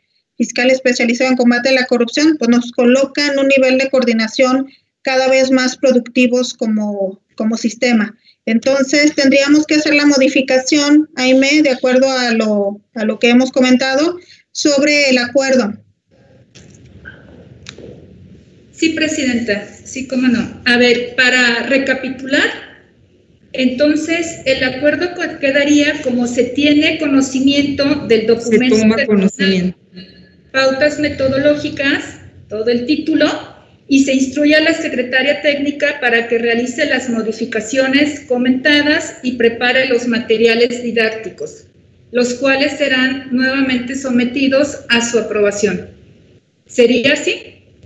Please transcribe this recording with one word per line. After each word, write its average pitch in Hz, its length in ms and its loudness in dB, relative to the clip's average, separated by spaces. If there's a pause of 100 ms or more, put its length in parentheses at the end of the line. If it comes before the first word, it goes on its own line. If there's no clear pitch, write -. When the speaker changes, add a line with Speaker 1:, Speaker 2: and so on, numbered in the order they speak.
(400)
Speaker 1:
fiscal 247 320 0
especializado 247 580 0
en 254 80 2
combate 240 320 2
a 262 40 4
la 254 120 0
corrupción, 294 540 0
pues 233 100 0
nos 240 220 0
coloca 269 600 0
en 277 60 -2
un 277 100 2
nivel 262 300 4
de 269 140 -2
coordinación 254 760 0 (340)
cada 262 280 0
vez 262 200 2
más 254 280 0
productivos 247 760 0
como, 208 680 -4 (140)
como 226 200 -2
sistema. 226 600 -2 (280)
Entonces, 269 680 0
tendríamos 285 500 4
que 302 100 0
hacer 302 200 0
la 294 100 2
modificación, 277 1120 2
Aimé, 262 460 2
de 285 80 2
acuerdo 254 420 2
a 247 200 -2
lo, 208 500 -2 (140)
a 220 100 -4
lo 214 120 -4
que 240 120 2
hemos 254 220 4
comentado, 262 680 2 (320)
sobre 294 580 2
el 254 80 4
acuerdo. 247 560 0 (3000)
Speaker 2:
Sí, 320 160 0
Presidenta, 254 800 -4 (180)
sí, 262 200 -12
cómo 254 220 -2
no. 214 380 -2
A 240 120 2
ver, 240 380 2
para 247 480 2
recapitular, 269 840 -2 (1040)
entonces, 302 920 -2
el 262 180 0
acuerdo 294 520 -2
co-, 330 240 -8
quedaría 285 600 2
como 240 260 -2
se 247 160 -2
tiene 294 540 0
conocimiento 285 1120 0
del 220 140 4
Speaker 3:
Se 214 60 -2
Speaker 2:
documento 226 500 2
Speaker 3:
toma 220 200 4
Speaker 2:
personal, 269 100 -2
Speaker 3:
conocimiento. 190 680 0 (760)
Speaker 2:
pautas 269 480 0
metodológicas, 294 1040 -2 (460)
todo 220 200 -4
el 240 160 0
título, 311 720 -2 (320)
y 269 160 4
se 269 80 0
instruye 294 420 2
a 311 60 4
la 320 120 2
secretaria 269 680 -2
técnica 285 580 -2
para 233 300 0
que 233 80 0
realice 233 480 -2
las 254 240 -2
modificaciones 262 1120 -2
comentadas 294 1000 0
y 254 100 -2
prepare 247 560 0
los 240 180 0
materiales 233 760 0
didácticos, 220 800 -6 (460)
los 240 240 0
cuales 277 420 0
serán 262 540 0
nuevamente 262 640 -2
sometidos 269 840 0 (120)
a 233 200 2
su 233 80 -2
aprobación. 202 720 -2 (800)
¿Sería 247 460 2
así? 349 200 -4 (520)